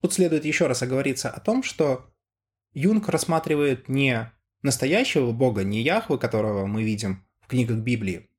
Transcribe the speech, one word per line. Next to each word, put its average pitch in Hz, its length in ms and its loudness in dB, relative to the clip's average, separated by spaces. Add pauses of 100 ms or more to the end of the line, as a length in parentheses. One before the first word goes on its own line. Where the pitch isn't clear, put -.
Тут 180 120 0
следует 160 300 2
ещё 151 240 2
раз 123 140 0
оговориться 131 480 -2
о - 100 -12
том, 247 240 0
что - 500 -2 (600)
Юнг 208 360 2
рассматривает 151 760 0
не 131 460 0 (300)
настоящего 139 680 2
Бога, 113 320 0
не 104 180 -2
Яхве, 165 360 0
которого 107 480 -2
мы 107 180 -2
видим 104 440 -4 (140)
в - 60 -20
книгах 120 320 0
Библии. 110 600 -4